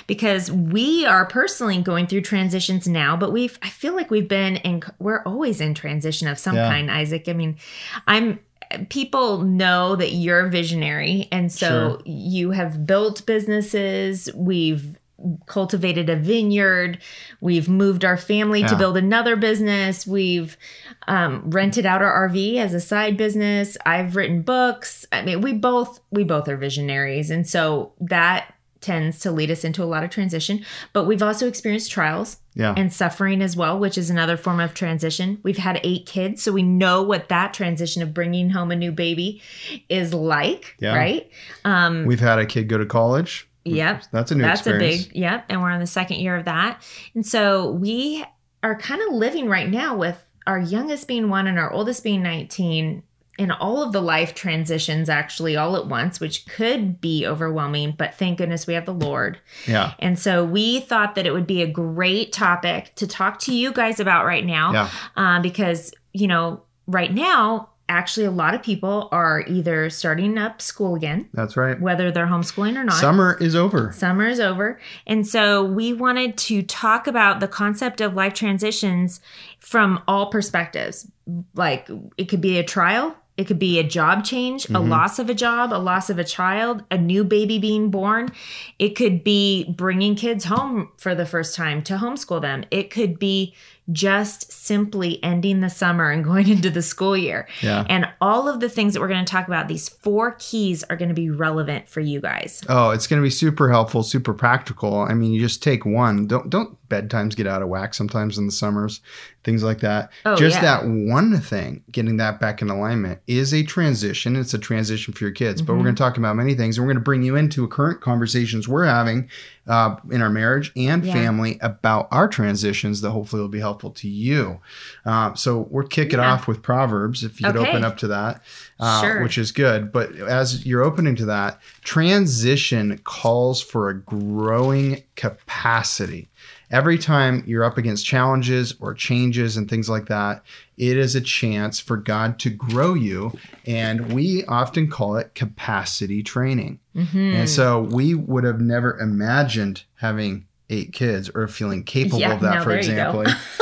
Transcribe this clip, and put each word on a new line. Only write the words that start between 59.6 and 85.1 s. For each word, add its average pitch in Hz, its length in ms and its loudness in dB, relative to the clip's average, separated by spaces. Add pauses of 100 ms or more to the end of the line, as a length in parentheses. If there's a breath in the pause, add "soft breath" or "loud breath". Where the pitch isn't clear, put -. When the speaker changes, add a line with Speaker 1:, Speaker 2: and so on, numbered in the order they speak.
Speaker 2:
Yeah. 107 320 0
Speaker 1:
And 180 200 0
so 180 260 2
we 220 360 0
thought 214 340 0
that 190 120 -2
it 151 60 0
would 175 140 0
be 185 160 0
a 165 40 2
great 175 680 -2
topic 175 640 -2
to 202 100 -4
talk 196 340 -2
to 262 160 -2
you 247 160 0
guys 220 260 0
about 190 280 4
right 175 180 0
now. 170 280 2
Speaker 2:
Yeah. 104 160 2 (280 loud breath)
Speaker 1:
Uh, 180 240 4
because, 175 540 -2 (180)
you 202 160 0
know, 170 340 0 (240)
right 185 260 0
now, 226 580 2 (180)
actually 180 360 -2
a 202 60 0
lot 175 240 0
of 247 80 -6
people 202 500 -2
are 160 340 2
either 165 440 0
starting 175 480 -2
up 220 240 -6
school 185 320 -2
again. 160 400 -4
Speaker 2:
That's 110 220 -4
right. 131 220 0
Speaker 1:
Whether 180 320 0
they're 170 180 0
homeschooling 185 500 -2
or 269 60 -4
not. 202 100 2
Speaker 2:
Summer 170 460 6
is 165 160 2
over. 170 360 2
Speaker 1:
Summer 185 340 0
is 240 140 0
over. 202 400 -2 (260 loud breath)
And 214 200 0
so 208 380 4
we 220 280 0
wanted 247 460 0
to 208 240 0
talk 226 440 0
about 208 340 4
the 202 80 -2
concept 208 520 -2
of 208 140 0
life 196 180 0
transitions 196 880 0 (380 loud breath)
from 196 500 2
all 196 220 2
perspectives. 170 760 -4 (480)
Like, 147 340 -2 (280)
it 190 120 -4
could 185 120 0
be 185 180 2
a 175 60 0
trial. 214 520 0 (200)
It 190 120 -4
could 185 100 0
be 175 220 2
a 160 40 0
job 175 400 2
change, 254 420 -4
a - 20 -16
Speaker 2:
Mm-hmm. 175 220 2
Speaker 1:
loss 165 280 2